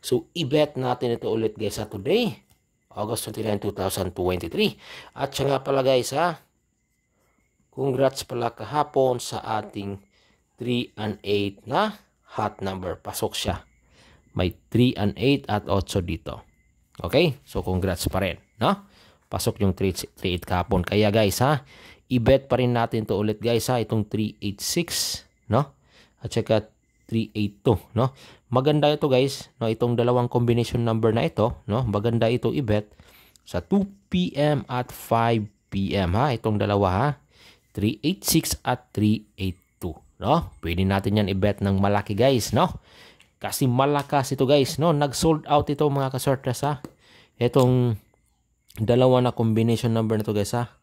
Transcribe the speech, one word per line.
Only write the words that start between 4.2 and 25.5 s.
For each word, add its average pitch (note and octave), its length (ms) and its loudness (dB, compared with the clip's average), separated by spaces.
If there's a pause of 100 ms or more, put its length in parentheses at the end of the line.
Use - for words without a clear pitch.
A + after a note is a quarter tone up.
At C3+ 240 -6
siya C#3 160 0
nga C3+ 80 2
pala, C3+ 240 0
guys, C3 320 2
ha? E3 240 -2 (1400)
Congrats C3 480 0
pala A#2+ 320 -6
kahapon C3 640 0
sa - 240 -10 (160)
ating G2+ 400 -8 (560)
three B2 400 -4
and G#2+ 240 -6
eight G2+ 480 -2
na G3+ 320 -2 (400)
hot G#2+ 240 -4
number. F#2+ 320 -6
Pasok - 400 -8
siya. - 320 -6 (640)
May F2+ 240 -2 (160)
three B2 240 4
and G2+ 240 -2
eight C#3 240 2
at G#2 240 -4
otso G2 320 0
dito. D#2+ 400 -8 (640)
Okay? C3+ 400 2
So, - 160 -6
congrats F#2 480 -2
pa F#2+ 160 -2
rin, F2 160 -6 (160)
no? F#3+ 240 0 (480)
Pasok - 320 -4
yung F#2+ 160 2
three, F#2+ 160 0
three - 480 -6
eight - 80 -16
kahapon. F2+ 400 0
Kaya, G#2 240 4
guys, G#2+ 320 2
ha? C#3+ 200 0 (480)
I-bet B2+ 320 4
pa B2+ 160 0
rin B2 160 2
natin A#2 320 -2
to G#2 80 0
ulit, G#2+ 240 0
guys, A#2 320 0
ha? B2 80 2
Itong G#2+ 240 -2
three G#2+ 400 -4
eight G#2 160 -6
six, - 640 -4 (240)
no? C3 240 0 (480)